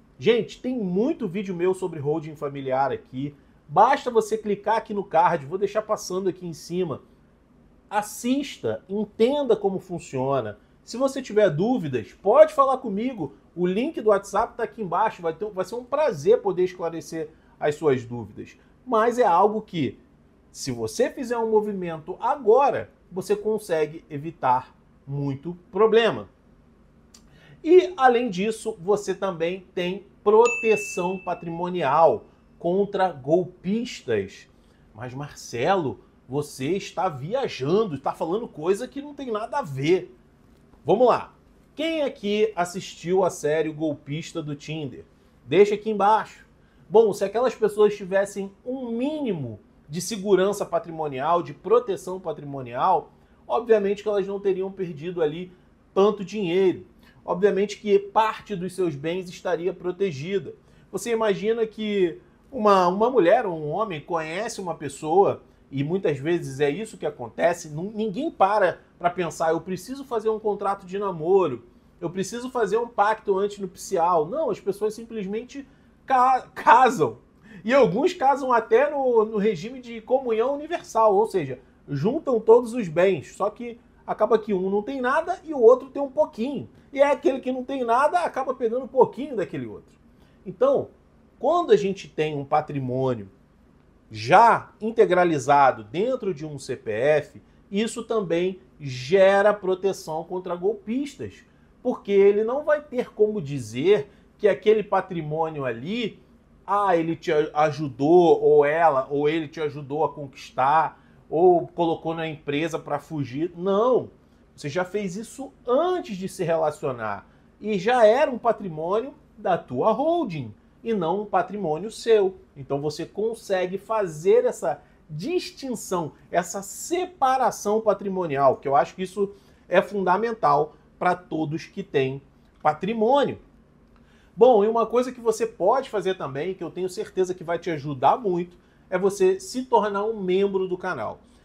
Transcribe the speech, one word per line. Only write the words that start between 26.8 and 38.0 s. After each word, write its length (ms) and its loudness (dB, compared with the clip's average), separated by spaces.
E, 340 6
além 320 4
disso, 500 -4
você 340 0
também 520 -4
tem 300 -4
proteção 1000 2
patrimonial 1000 2
contra 540 0
golpistas. 1400 -4
"Mas, 200 -14
Marcelo, 840 -4
você 440 -6
está 380 -4
viajando, 840 -2
está 180 -6